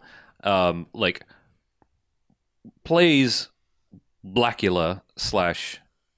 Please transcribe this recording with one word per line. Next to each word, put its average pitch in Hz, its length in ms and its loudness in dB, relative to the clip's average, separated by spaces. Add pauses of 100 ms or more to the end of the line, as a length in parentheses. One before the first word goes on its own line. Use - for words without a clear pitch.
(440)
um, 90 500 0
like, 95 320 -4 (1600)
plays 156 640 2 (760)
Blackula 92 760 -2 (160)
slash, - 640 -4 (380)